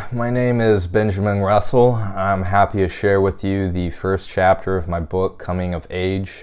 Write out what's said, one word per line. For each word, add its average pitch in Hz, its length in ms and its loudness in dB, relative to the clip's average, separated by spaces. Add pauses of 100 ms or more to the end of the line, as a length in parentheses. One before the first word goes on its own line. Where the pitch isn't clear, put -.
(100)
My 120 200 -4
name 123 300 0
is 104 280 2
Benjamin 101 500 0
Russell. 104 560 4
I'm 98 480 -2
happy 98 360 2
to 92 100 2
share 98 320 2
with 98 240 0
you 98 260 0
the 90 200 -2
first 95 380 -4
chapter 95 480 2
of 85 120 -4
my 85 100 -4
book, 92 400 -4
Coming 90 360 -6
of 80 160 -8
Age. 92 520 -4